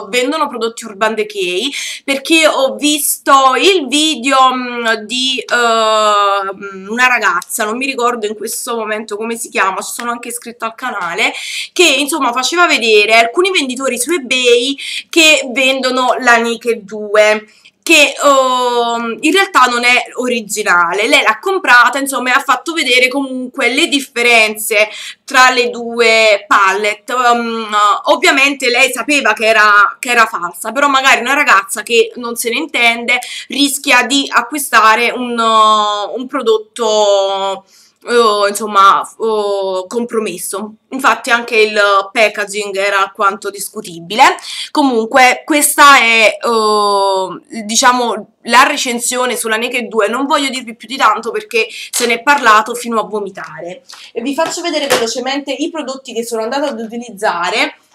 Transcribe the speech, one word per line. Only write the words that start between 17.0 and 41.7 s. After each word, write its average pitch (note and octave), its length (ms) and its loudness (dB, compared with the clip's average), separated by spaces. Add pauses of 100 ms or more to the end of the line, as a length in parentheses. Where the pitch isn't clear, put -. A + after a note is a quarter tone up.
che, G#3 400 4
ehm, B3 1000 0
in D#4 120 0
realtà F#4 300 4
non A#3+ 220 2
è B3 200 2 (100)
originale. G3+ 960 0
Lei C#4 140 4
l'ha G#3+ 180 0
comprata, C4 580 4
insomma, C4 320 -4
e B3 40 2
ha C#4 60 4
fatto C4+ 320 -2
vedere B3+ 360 2
comunque B3+ 640 -4
le D4 160 0
differenze A3+ 1000 0 (360)
tra B3+ 260 4
le B3 200 0
due A3+ 760 2
palette. G#3 640 0
Ehm, A#3 600 0 (300)
ovviamente C#4 640 2
lei B3 240 2
sapeva A#3+ 400 0
che G#3+ 140 -2
era, G#3 520 4
che B3 120 -6
era A#3 160 4
falsa, G3 440 -8
però C#4 160 0
magari C4 340 2
una B3+ 140 -2
ragazza B3+ 480 0
che A3+ 340 2
non A#3 200 -8
se A#3 140 -4
ne A#3 80 -4
intende A#3+ 600 -2 (300)
rischia C4 560 0
di C4+ 260 -2
acquistare A#3 800 2
un, A#3+ 260 -6
eh, G#3+ 800 2
un B3+ 120 -8
prodotto, G#3 1400 0 (420)
eh, G#3 420 2
insomma, G3 540 4
eh, G3+ 840 -4
compromesso. G#3+ 840 -6 (180)
Infatti B3+ 380 -2
anche A#3 260 0
il G#3+ 220 2 (320)